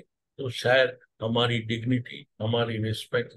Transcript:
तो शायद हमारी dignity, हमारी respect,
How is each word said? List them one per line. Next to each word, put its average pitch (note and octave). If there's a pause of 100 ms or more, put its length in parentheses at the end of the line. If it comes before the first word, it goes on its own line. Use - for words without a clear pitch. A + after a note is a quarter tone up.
(380)
तो C3
शायद B2+ (240)
हमारी A#2
dignity, A#2 (160)
हमारी A2+
respect, A2+